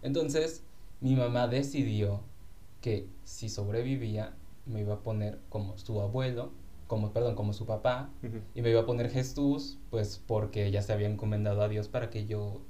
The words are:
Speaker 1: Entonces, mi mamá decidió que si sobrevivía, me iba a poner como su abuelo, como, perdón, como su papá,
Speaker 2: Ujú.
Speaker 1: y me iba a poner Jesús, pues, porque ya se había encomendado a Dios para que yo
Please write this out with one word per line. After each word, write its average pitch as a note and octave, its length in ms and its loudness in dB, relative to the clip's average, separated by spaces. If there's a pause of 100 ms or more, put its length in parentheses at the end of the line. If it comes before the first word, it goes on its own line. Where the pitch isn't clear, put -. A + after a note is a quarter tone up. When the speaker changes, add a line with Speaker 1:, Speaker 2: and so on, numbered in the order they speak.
Speaker 1:
Entonces, D#3 600 2 (380)
mi C3 160 6
mamá A#2+ 320 4
decidió A2+ 720 2 (640)
que G2+ 240 0 (180)
si - 240 -8
sobrevivía, A2 880 -2 (320)
me A2 160 -4
iba G#2 120 0
a G#2 80 -8
poner G#2+ 360 -2 (100)
como G2+ 300 -4
su G#2+ 240 -2
abuelo, B2 500 -2 (340)
como, G#2+ 260 0
perdón, A#2 220 2
como G#2 200 0
su G#2+ 120 -6
papá, B2 440 0 (120)
Speaker 2:
Ujú. A2 180 -6 (140)
Speaker 1:
y A#2+ 80 -4
me A#2 80 6
iba A2+ 120 8
a - 40 2
poner A#2 240 0
Jesús, C#3 680 2 (120)
pues, G#2+ 360 -2
porque G#2+ 440 2
ya G2+ 120 2
se G2+ 100 0
había G#2 160 2
encomendado G#2 540 2
a G#2+ 60 4
Dios G#2+ 200 0
para A#2 220 -2
que G#2+ 160 -2
yo G#2 440 -4